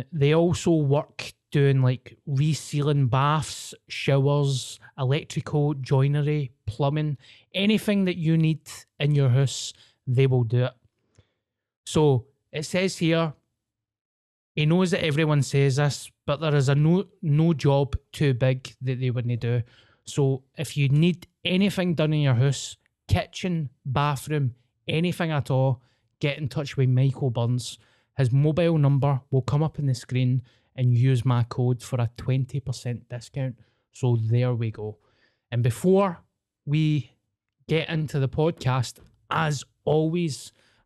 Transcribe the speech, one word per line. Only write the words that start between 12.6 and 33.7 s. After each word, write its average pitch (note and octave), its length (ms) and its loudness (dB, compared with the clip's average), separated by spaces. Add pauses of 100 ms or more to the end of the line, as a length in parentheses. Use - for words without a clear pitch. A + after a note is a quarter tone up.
says F#3 340 -2
here, E3 340 0 (1200)
he D3+ 120 0
knows F3 260 2
that E3 120 0
everyone D3+ 380 2
says C#3 340 2
this, D3 340 -2 (160)
but C#3+ 140 -2
there D#3 140 0
is C#3 140 2
a C#3 60 4
no, E3 320 2 (160)
no D#3+ 300 4
job C#3 440 0 (160)
too C#3 220 0
big B2+ 380 -2 (100)
that B2+ 180 -4
they B2+ 100 0
wouldn't A#2+ 300 -2
do. A#2+ 220 0 (420)
So C3+ 400 -2 (120)
if - 200 -8
you C#3 120 2
need E3 380 2 (180)
anything F3+ 500 0
done D#3 180 0
in D3+ 80 0
your C#3 140 2
house, C3 420 0 (320)
kitchen, E3+ 600 -2 (140)
bathroom, C#3+ 720 -2 (320)
anything E3 460 -2
at C#3+ 180 -2
all, C3 320 0 (380)
get C#3+ 180 -2
in D3+ 100 -6
touch C#3+ 280 -8
with C3 120 2
Michael C3 420 0
Burns. A#2+ 480 -4 (380)
His C3 140 0
mobile D#3 480 2
number C#3 420 2 (100)
will C3 120 0
come D3 200 0
up D#3 160 -4
on D3 80 -2
the C3 80 0
screen, B2+ 480 -2 (340)
and B2+ 160 2
use B2 320 2
my A#2+ 200 2
code B2 380 -2
for B2+ 180 -6
a A#2 160 -2
twenty C3+ 420 -4
percent B2 500 -10
discount. B2 480 -10 (360)